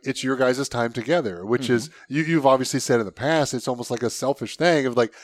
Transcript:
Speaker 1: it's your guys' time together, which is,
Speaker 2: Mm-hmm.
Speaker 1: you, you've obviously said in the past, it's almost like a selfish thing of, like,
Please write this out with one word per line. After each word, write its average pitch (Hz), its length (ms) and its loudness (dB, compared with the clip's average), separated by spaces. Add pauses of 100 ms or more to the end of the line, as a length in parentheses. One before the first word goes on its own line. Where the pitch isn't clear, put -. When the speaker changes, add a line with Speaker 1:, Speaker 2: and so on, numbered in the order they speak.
Speaker 1:
it's 131 180 -4
your 127 140 0
guys' 127 320 2
time 120 240 -2
together, 123 520 -2
which 120 240 0
is, 120 200 2
Speaker 2:
Mm-hmm. - 260 -10
Speaker 1:
you, 156 80 0
you've 156 240 2
obviously 131 320 2
said 120 220 2
in 104 40 -4
the 95 60 -10
past, 147 420 0
it's 120 140 -6
almost 123 240 -4
like 117 120 -4
a 113 60 0
selfish - 460 -4
thing 156 300 2
of, 123 100 -2
like, 117 180 2 (100)